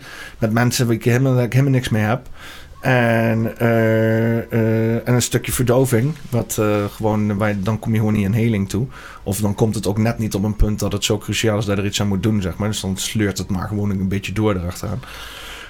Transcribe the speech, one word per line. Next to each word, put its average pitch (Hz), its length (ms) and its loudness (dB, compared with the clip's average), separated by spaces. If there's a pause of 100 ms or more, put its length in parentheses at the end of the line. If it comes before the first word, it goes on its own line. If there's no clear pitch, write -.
(380)
Met 110 140 0
mensen 120 340 2
waar 113 100 2
ik 110 80 -6
helemaal, 127 300 4
waar 123 100 4
ik 113 100 -2
helemaal 135 200 4
niks 123 160 0
mee 107 140 2
heb. 113 240 0 (540)
En, 113 760 2
eh, 113 800 4
eh, 113 680 0
en 123 60 4
een 120 80 4
stukje - 300 -2
verdoving. 131 600 2 (160)
Wat, - 300 -2
eh, 104 240 2 (120)
gewoon, 107 420 0
waar 107 120 0
je, 104 100 -2
dan 107 200 -2
kom 113 120 -4
je 110 60 2
gewoon 107 160 2
niet 104 120 2
in 95 60 2
heling 110 380 2
toe. 117 180 -2 (360)
Of 98 160 -4
dan 104 160 0
komt 110 200 2
het 101 120 -4
ook 101 100 -2
net 113 200 0
niet 107 160 -2
op 98 100 0
een 104 120 0
punt 107 240 2
dat 101 120 -2
het 98 120 -4
zo 107 140 0
cruciaal 107 400 0
is 92 80 -2
dat 98 120 0
er 98 80 -2
iets 101 160 -2
aan 104 60 0
moet 98 160 -2
doen, 110 180 2
zeg 90 160 -4
maar. 101 120 -2
Dus 104 100 -6
dan 95 180 -4
sleurt 104 400 -2
het 90 120 -6
maar 92 180 -2
gewoon 104 220 -2
een 95 180 0
beetje 95 260 -2
door 107 220 2
erachteraan. 90 460 -6 (680)